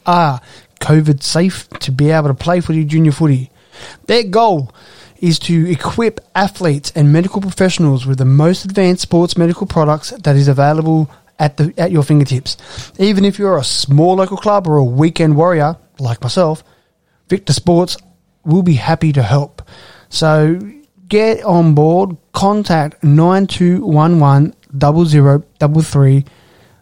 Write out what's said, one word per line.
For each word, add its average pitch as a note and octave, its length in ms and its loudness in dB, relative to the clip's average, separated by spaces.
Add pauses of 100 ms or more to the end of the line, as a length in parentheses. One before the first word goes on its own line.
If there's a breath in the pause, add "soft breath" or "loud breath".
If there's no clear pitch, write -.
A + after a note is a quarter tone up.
are E3 340 0 (400 loud breath)
covid D3+ 440 0
safe - 440 -2 (120)
to - 120 -8
be D3 200 0
able D#3 160 0
to C3+ 80 0
play F3 240 -2
footy, D#3+ 260 -2
junior D#3 260 2
footy. C#3 380 0 (560 loud breath)
Their A#3 180 0
goal F#3+ 480 0 (500 loud breath)
is E3+ 180 0
to E3+ 320 0
equip - 480 -4 (160)
athletes F3+ 600 -2
and D3 180 4
medical F#3 280 -2
professionals F3 680 -2
with C3+ 100 -2
the C3 80 0
most D3+ 400 2
advanced F#3+ 380 0
sports E3+ 340 0
medical E3+ 300 -2
products D3+ 440 -2
that D#3 240 0
is C#3 120 2
available D#3 640 0 (300 soft breath)
at D3+ 180 -4
the, D#3+ 200 -2
at F#3 140 -2
your D#3 120 2
fingertips. C#3 540 -2 (420 loud breath)
Even G3 240 0
if G3 160 0
you're G3 180 0
a C3+ 60 -2
small D3+ 520 0
local F#3+ 220 -2
club G3+ 300 -2
or D3+ 100 0
a C#3+ 60 2
weekend D3+ 520 0
warrior D#3+ 420 0 (220)
like A#2+ 220 -6
myself, D#3 420 -2 (680)
Victor F#3 240 -2
Sports F3 440 0 (460)
will E3 200 0
be F3 100 2
happy D#3 400 -2
to C#3 100 0
help. C#3 380 -4 (480 loud breath)
So D#3 500 0 (480)
get A3 360 0
on E3+ 320 2
board, E3 420 0 (160)
contact F#3+ 680 -2
nine E3+ 440 4
two F3+ 380 0
one D#3+ 340 2
one C#3+ 360 2 (200)
double D3+ 300 2
zero D3 380 4 (160)
double D3+ 220 0
three. C#3 440 2 (560 soft breath)